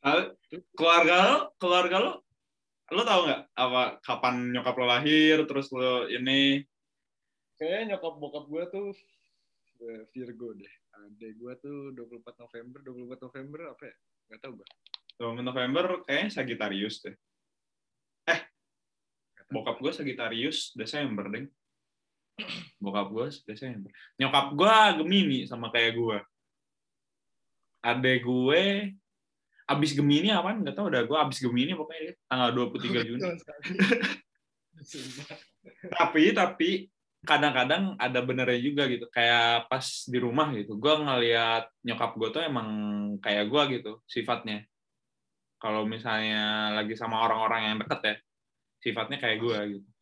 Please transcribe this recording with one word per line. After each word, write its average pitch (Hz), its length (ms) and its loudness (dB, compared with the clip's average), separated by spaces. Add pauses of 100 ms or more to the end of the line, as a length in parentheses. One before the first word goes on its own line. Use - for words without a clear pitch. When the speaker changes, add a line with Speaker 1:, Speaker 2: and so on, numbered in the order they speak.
Speaker 1:
Lalu, 151 220 4 (480)
keluarga 165 480 6
lo, 240 160 6 (220)
keluarga 180 400 2
lo, 240 140 2 (760)
lo 190 140 0
tahu 202 220 4
nggak 120 180 0 (100)
apa, 127 300 2 (160)
kapan 123 360 0 (180)
nyokap 123 240 -2
lo 123 100 0
lahir, 151 580 6
terus 139 240 -4
lo 127 380 0
ini? 135 560 2 (960)
Speaker 2:
Kayaknya 180 260 -2 (100)
nyokap 170 220 -6
bokap 147 320 -12
gue 160 220 -6
tuh, 196 200 -8 (920)
eh, 113 200 -14 (100)
Virgo 117 420 -14
deh. 98 180 -20 (240)
Adek 104 380 -20
gue 120 240 -16
tuh 143 180 -14 (140)
dua 120 160 -16
puluh 117 160 -20
empat 120 160 -20
November, 120 420 -20
dua 131 140 -18
puluh 123 140 -16
empat 127 120 -16
November 135 480 -16
apa 139 160 -20
ya? 113 120 -20 (320)
Nggak 110 120 -20
tahu 127 140 -16
gue. 98 140 -20 (420)
Speaker 1:
Dua - 80 -20
puluh 117 160 -6
empat 123 140 -6
November 131 360 0 (180)
kayaknya 165 280 -2
Sagittarius 107 720 -4
deh. - 160 -16 (1080)
Eh, 165 140 0 (960)
Speaker 2:
Nggak - 80 -20
tahu. - 100 -16
Speaker 1:
bokap - 280 -4
gue 143 120 -4
Sagittarius, 120 680 -4 (140)
Desember, 117 540 -6
deng. 113 200 -8 (1300)
Bokap 101 320 -4
gue 113 160 -4 (160)
Desember. 107 480 -12 (260)
Nyokap 139 360 2
gue 190 220 6 (240)
Gemini 156 460 2
sama 117 240 -8
kayak 113 260 2
gue. 113 240 0 (1600)
Adek 127 400 2
gue 127 400 4 (1040)
abis 147 260 2
Gemini 147 380 4
apaan? 202 300 0
Nggak - 140 -4
tahu, 202 140 -4
udah 127 140 2
gue 139 160 0
abis 143 200 0
Gemini 127 360 0
pokoknya 160 260 -10
dia, 160 140 -10 (120)
tanggal 127 240 2
dua 123 180 0
puluh - 120 -8
tiga 120 220 -2
Juni. 117 160 -6
Speaker 2:
Betul 180 180 -4
sekali. - 260 -18 (1160)
Sumpah. 135 600 -16 (520)
Speaker 1:
Tapi, 165 400 4
tapi 180 400 2 (500)
kadang-kadang 147 760 2
ada 127 240 0
benernya 123 400 0
juga 143 260 0
gitu. 120 220 -4
Kayak 117 580 4
pas 131 180 -2 (200)
di 123 120 -4
rumah 123 360 2
gitu, 104 240 -6
gue 143 180 4
ngeliat 117 680 2 (180)
nyokap 113 320 -4
gue 110 160 -2
tuh 147 100 -4
emang 131 280 -2 (500)
kayak 104 300 0
gue 147 140 2 (120)
gitu 110 180 -8 (120)
sifatnya. 110 600 -6 (920)
Kalau 107 260 -2
misalnya 107 880 -2
lagi 107 220 -2
sama 113 260 -2
orang-orang 113 460 2
yang 107 120 0
deket 107 260 -4
ya, 107 100 2 (680)
sifatnya 117 380 -4
kayak 110 220 0
gue 113 180 0 (140)
gitu. 98 140 -14 (160)